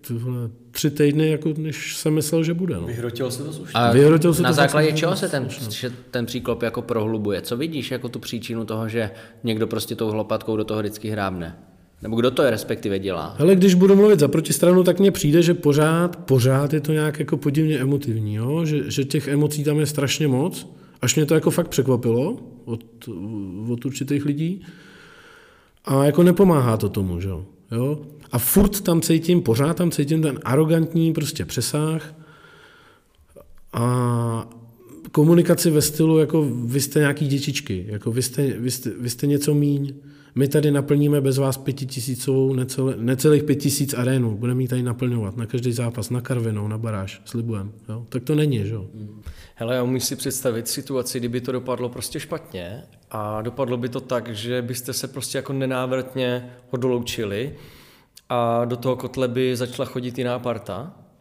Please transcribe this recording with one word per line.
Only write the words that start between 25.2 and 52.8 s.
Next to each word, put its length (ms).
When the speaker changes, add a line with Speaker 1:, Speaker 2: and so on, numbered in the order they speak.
Speaker 1:
A 200
jako 180
nepomáhá 540
to 120
tomu, 320
že 80
jo? 160
Jo? 280
A 60
furt 420
tam 200
cítím, 420
pořád 340
tam 140
cítím 320
ten 220
arrogantní 680
prostě 320
přesah 680
a 760
komunikaci 580
ve 120
stylu, 360
jako, 280
vy 160
jste 180
nějaký 300
dětičky, 600
jako, 240
vy 100
jste, 240
vy 240
jste, 200
vy 100
jste 160
něco 280
míň, 400
my 140
tady 220
naplníme 500
bez 180
vás 180
pětitisícovou, 960
necelé-, 420
necelých 460
pět 140
tisíc 380
arénu, 420
budeme 260
ji 60
tady 140
naplňovat 540
na 100
každý 260
zápas, 380
na 100
Karvinou, 480
na 100
baráž, 460
slibujem, 480
jo? 200
Tak 140
to 120
není, 320
že 80
jo? 200
Speaker 2:
Hmm. 280
Hele, 240
a 40
umíš 220
si 120
představit 520
situaci, 500
kdyby 220
to 120
dopadlo 360
prostě 320
špatně 600